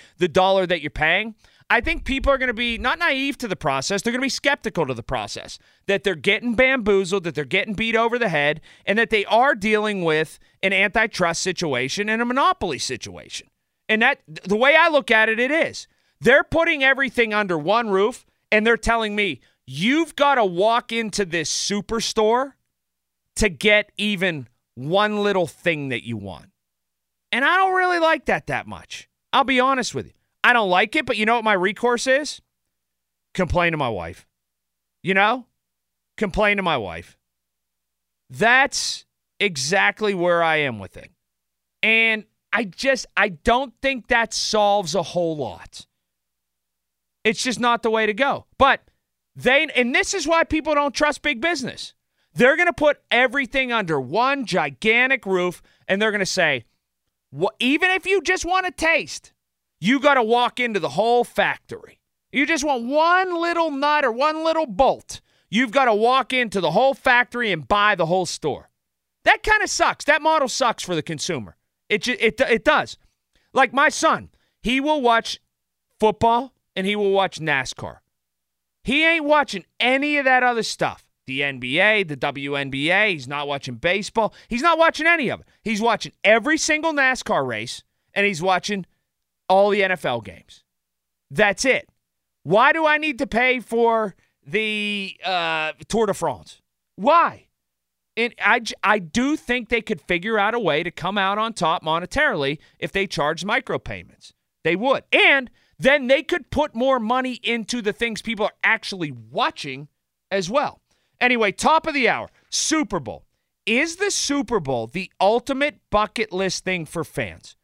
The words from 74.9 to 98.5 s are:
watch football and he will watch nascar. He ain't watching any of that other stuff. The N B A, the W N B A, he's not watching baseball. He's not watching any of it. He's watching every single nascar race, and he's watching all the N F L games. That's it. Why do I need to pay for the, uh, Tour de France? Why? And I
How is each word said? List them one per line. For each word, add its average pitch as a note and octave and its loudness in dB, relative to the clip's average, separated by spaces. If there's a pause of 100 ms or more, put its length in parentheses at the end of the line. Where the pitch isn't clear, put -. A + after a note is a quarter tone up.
watch A3+ 0 (580)
football A#3 2 (220)
and F#3+ -4
he G3+ -2
will G3+ 0
watch F#3+ 0
nascar. C3+ -4 (840)
He D4 0
ain't E4 2
watching C#4+ 0 (140)
any C4+ 0
of C#4 0
that B3+ 4
other A#3+ 0
stuff. - -6 (220)
The C3+ -4
N C#3 -4
B B2+ -2
A, G#3 4
the D3+ -8
W C#3+ -4
N C#3 -4
B C#3 -2
A, G3+ 2
he's C3 -10
not C#3+ -6
watching C#3 -6
baseball. G3 -2 (140)
He's A#3+ -4
not E4 2
watching D#4+ 2
any D#4+ 2
of G#2 -6
it. - -20 (160)
He's G#3+ -2
watching A3 -2 (100)
every A3+ 4
single D#4 -2
nascar B3 0
race, A#2 -8 (300)
and G3+ 0
he's F#3+ -2
watching F#3 0 (640)
all G3 6
the G3+ 2
N F#3+ 0
F F3+ -6
L A#2+ -2
games. - -20 (640)
That's G3 0
it. A#3 0 (560)
Why A3 4
do D#4+ 2
I D4+ 2
need D4+ -4
to C4+ -2
pay B3+ 0
for A3+ 0 (300)
the, G#3 -4
uh, D#3+ -4 (140)
Tour A3 0
de F#3+ 0
France? C3+ -6 (340)
Why? C4 2 (680)
And A#3 -2 (100)
I A3+ 4